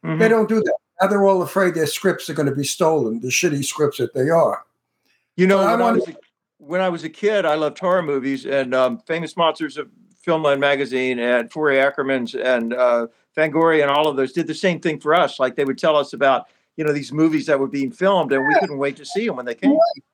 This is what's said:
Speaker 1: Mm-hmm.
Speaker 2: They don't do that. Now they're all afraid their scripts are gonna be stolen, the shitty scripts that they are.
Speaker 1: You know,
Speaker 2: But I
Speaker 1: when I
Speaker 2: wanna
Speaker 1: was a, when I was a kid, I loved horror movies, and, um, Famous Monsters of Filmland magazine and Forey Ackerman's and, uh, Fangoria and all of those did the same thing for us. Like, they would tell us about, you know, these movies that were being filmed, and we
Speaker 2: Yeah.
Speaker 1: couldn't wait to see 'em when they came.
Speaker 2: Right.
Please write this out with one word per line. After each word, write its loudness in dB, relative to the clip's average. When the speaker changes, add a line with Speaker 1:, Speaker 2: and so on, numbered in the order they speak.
Speaker 1:
Mm-hmm. -4
Speaker 2:
They 6
don't 2
do 0
that. -2
Now 4
they're 2
all 4
afraid 0
their 0
scripts -2
are -8
gonna -2
be -4
stolen, 0
the -6
shitty 0
scripts -2
that -4
they 0
are. 2
Speaker 1:
You 4
know, 6
Speaker 2:
But 4
I 2
Speaker 1:
when 2
I 2
Speaker 2:
wanna 2
Speaker 1:
was -4
a, -16
when -4
I 0
was -6
a -8
kid, 0
I 2
loved -2
horror 0
movies, -4
and, -2
um, 2
Famous -6
Monsters -2
of -10
Filmland 0
magazine 0
and 0
Forey 2
Ackerman's 0
and, 0
uh, 2
Fangoria 2
and 2
all 2
of -2
those -2
did -4
the -6
same -2
thing -4
for 0
us. 2
Like, -2
they -2
would -4
tell 0
us -2
about, 0
you -6
know, 0
these -6
movies 0
that 0
were -2
being -4
filmed, 0
and 2
we 0
Speaker 2:
Yeah. 4
Speaker 1:
couldn't -6
wait -2
to -20
see -4
'em -4
when -10
they -6
came. 0
Speaker 2:
Right. 2